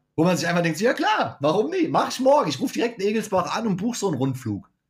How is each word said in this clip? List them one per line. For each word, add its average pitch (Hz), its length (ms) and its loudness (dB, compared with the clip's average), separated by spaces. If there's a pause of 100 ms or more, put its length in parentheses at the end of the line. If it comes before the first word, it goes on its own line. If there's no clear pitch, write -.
(160)
Wo 151 100 2
man 180 120 4
sich 151 100 -2
einfach 175 140 2
denkt, 165 180 0
"Ja 240 140 2
klar, 339 460 0
warum 196 320 0
nicht? 370 180 0
Mach 208 200 0
ich - 100 -6
morgen. 262 300 4
Ich - 100 -4
ruf 269 120 -4
direkt 233 300 -4
in 196 60 2
Egelsbach 190 480 0
an 226 100 -2
und 196 120 0
buch 240 180 -2
so 196 120 -2
einen 156 100 0
Rundflug." 120 520 -4 (200)